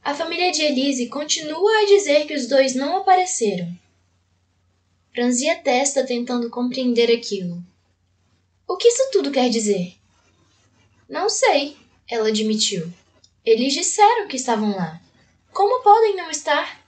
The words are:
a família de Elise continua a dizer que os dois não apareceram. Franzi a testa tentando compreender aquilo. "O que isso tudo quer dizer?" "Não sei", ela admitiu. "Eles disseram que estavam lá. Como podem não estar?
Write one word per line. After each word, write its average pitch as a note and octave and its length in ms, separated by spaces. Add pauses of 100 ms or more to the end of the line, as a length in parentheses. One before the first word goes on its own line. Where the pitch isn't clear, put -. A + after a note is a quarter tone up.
a C#4+ 140
família E4+ 340
de D#4+ 120
Elise C4 480
continua D#4+ 720
a G#4 40
dizer D4+ 400
que D4+ 80
os B3 140
dois C4+ 260
não C#4+ 220
apareceram. B3 800 (1400)
Franzi B3 360
a E4+ 100
testa C4 460
tentando A#3+ 440
compreender B3 640
aquilo. F#3 500 (1040)
"O F#4 120
que A#4+ 100
isso C5 240
tudo D4 180
quer B3+ 200
dizer?" G#3 480 (1120)
"Não D#4+ 180
sei", D#4 480 (320)
ela A3 220
admitiu. G#3+ 600 (540)
"Eles A#3 300
disseram G#4 560
que C4+ 80
estavam G#3+ 360
lá. E3+ 280 (500)
Como A#4 320
podem G#4 320
não E4+ 160
estar? - 560